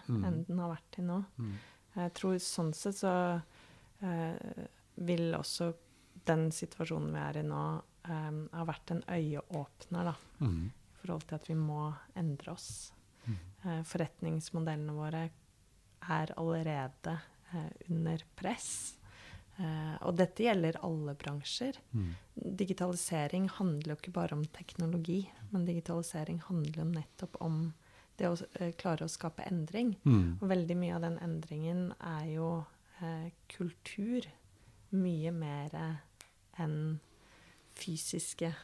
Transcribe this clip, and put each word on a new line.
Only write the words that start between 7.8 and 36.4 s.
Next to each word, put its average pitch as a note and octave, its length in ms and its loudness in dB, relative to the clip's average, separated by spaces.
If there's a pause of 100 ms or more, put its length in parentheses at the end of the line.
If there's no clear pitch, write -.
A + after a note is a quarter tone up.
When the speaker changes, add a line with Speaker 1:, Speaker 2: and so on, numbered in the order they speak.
Speaker 2:
eh, D#3 480 -4
ha E3 120 -4
vært - 280 -4
en E3+ 160 0
øyeåpner D#3+ 960 -2
da, E3+ 100 0 (260)
Speaker 1:
Mm. F2+ 260 4
Speaker 2:
i A2+ 40 -4 (300)
forhold E3+ 260 -4
til - 80 -6
at D3+ 140 -6
vi E3 60 0
må D3+ 420 0 (180)
endre D#3+ 380 -2
oss. - 400 -10 (340)
Speaker 1:
Mm. A2+ 100 0 (280)
Speaker 2:
Eh, E3 180 0
forretningsmodellene D#3+ 1120 -2
våre D#3 360 -2 (760)
er D#3 180 2 (100)
allerede, D#3+ 840 0 (320)
eh, D#3+ 180 -4 (200)
under E3 280 2 (180)
press. - 580 -4 (640)
Eh, D#3 440 -2
og F3+ 140 2
dette F3+ 280 6
gjelder F3 400 6
alle D#3 320 0
bransjer. D3 580 -4 (180)
Speaker 1:
Mm. F#2+ 220 0 (400)
Speaker 2:
Digitalisering F3+ 920 2
handler D#3+ 400 0
jo D3+ 80 -2
ikke - 160 -8
bare E3+ 220 0
om D3+ 100 2
teknologi, E3+ 840 0 (220)
men F#3 140 2
digitalisering E3+ 800 -2
handler D#3 340 0
jo D#3+ 80 0
nettopp - 560 -4
om D#3+ 340 0 (420)
det G3 100 2
å, F3 200 0 (140)
eh, F3 120 0
klare E3 320 0
å D#3+ 40 -2
skape - 380 -6
endring. F#3+ 580 2
Speaker 1:
Mm. F#2 380 8
Speaker 2:
Og G3 60 4
veldig F3 280 4
mye F3 180 2
av E3+ 80 0
den E3+ 160 0
endringen E3 800 -2
er D#3+ 340 -4
jo, E3 320 0 (340)
eh, E3 300 -4 (180)
kultur, G#3 720 -2 (720)
mye F3 400 4
mer D3 380 -2 (880)